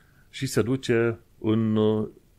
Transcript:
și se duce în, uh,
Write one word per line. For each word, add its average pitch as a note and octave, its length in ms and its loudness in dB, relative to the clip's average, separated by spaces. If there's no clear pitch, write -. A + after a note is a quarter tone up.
și - 160 -8
se B2+ 160 0
duce A#2 580 0
în, A2 360 0
uh, G#2+ 320 2